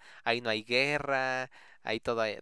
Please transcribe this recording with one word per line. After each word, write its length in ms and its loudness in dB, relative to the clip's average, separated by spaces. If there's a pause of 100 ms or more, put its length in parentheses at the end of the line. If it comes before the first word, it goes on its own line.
(240)
ahí 160 2
no 100 -2
hay 140 0
guerra, 840 0 (320)
ahí 180 -2
todo 200 -2
hay, 220 -2